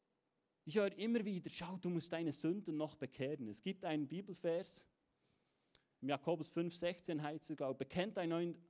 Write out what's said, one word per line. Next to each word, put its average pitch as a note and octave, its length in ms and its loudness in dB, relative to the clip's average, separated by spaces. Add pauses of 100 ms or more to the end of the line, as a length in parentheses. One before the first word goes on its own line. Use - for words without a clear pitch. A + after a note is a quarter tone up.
(640)
Ich D#3 120 0
höre G3+ 200 4
immer A3+ 260 4
wieder, F#3 260 -2
"Schau, F3 280 -4
du F3+ 120 -2
musst E3+ 220 0
deine E3 200 0
Sünden F3 440 0
noch D3+ 200 0
bekehren." C3+ 520 -2
Es G#2 140 -6
gibt F#3+ 240 -2
einen D3+ 220 2
Bibelvers, F3 800 -2 (1160)
im C3 80 0
Jakobus D#3 400 2
fünf E3+ 260 0
sechzehn F3 460 0
heißt D3+ 280 -4
es, D3+ 80 -4
glaub, C3+ 200 0
"Bekennt F3+ 400 0
ein-, E3+ 380 2 (140)